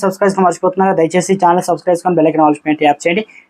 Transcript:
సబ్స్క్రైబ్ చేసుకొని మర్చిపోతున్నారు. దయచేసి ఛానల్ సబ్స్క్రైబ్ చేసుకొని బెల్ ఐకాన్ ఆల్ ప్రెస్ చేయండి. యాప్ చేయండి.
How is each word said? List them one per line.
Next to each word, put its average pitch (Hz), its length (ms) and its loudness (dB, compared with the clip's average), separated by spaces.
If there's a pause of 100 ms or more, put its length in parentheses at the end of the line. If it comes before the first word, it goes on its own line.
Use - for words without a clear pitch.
సబ్స్క్రైబ్ 190 280 0
చేసుకొని 190 160 0
మర్చిపోతున్నారు. 185 540 0
దయచేసి 175 420 0
ఛానల్ 175 260 2
సబ్స్క్రైబ్ 175 280 -2
చేసుకొని 175 220 -2
బెల్ 156 120 2
ఐకాన్ 156 140 2
ఆల్ 151 100 2
ప్రెస్ - 120 -12
చేయండి. 151 220 -2
యాప్ 143 140 -2
చేయండి. 175 200 -2 (260)